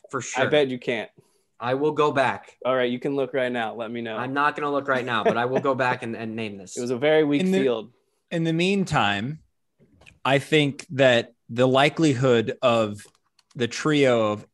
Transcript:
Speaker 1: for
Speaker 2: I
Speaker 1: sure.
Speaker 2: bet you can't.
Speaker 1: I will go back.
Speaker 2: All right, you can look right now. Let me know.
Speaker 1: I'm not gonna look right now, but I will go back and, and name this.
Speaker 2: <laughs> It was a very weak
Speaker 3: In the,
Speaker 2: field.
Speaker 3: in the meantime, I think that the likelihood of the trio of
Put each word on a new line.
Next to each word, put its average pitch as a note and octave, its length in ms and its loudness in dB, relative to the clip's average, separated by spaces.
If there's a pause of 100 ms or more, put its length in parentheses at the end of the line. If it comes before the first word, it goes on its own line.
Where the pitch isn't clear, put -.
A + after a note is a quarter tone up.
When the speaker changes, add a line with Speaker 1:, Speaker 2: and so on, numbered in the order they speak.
(100)
Speaker 1:
for C#3 80 -6
Speaker 2:
I A#2+ 40 -6
Speaker 1:
sure. C3 280 -2
Speaker 2:
bet D3 180 2
you B2+ 100 -6
can't. A#2 320 -6 (480)
Speaker 1:
I B2 160 -4
will D3 180 0
go D3 200 2
back. B2 520 -2
Speaker 2:
All C3 120 0
right, B2 140 0
you B2 100 -4
can C#3+ 160 -4
look C3+ 180 -4
right B2+ 160 -2
now. A2+ 240 -4
Let A2+ 160 -10
me A#2 120 -8
know. A2+ 140 -8
Speaker 1:
I'm B2+ 180 -6
not C#3+ 220 0
gonna D3 140 -4
look C#3 180 -2
right B2+ 160 0
now, A#2 200 -2
but A2+ 140 2
I A#2+ 80 0
will C3 140 0
go C3+ 140 0
back B2 280 -2
and, A2+ 120 -8
and A2 220 -8
name G#2+ 220 -8
this. F#2+ 180 -16
Speaker 2:
<laughs> - 20 -8
It B2 40 -4
was A#2+ 80 -4
a B2 80 -2
very D#3 260 4
weak D3 160 2
Speaker 3:
In F#3 100 2
the, F#3+ 120 2
Speaker 2:
field. A2+ 300 -2 (380)
Speaker 3:
in E3+ 140 -2
the E3 80 0
meantime, D#3 840 0 (840)
I C3+ 140 4
think C#3+ 520 0
that B2+ 420 4 (160)
the A#2+ 180 0
likelihood C3 920 2
of A2+ 400 0 (540)
the A#2+ 140 -2
trio B2 640 2
of G#2 220 -8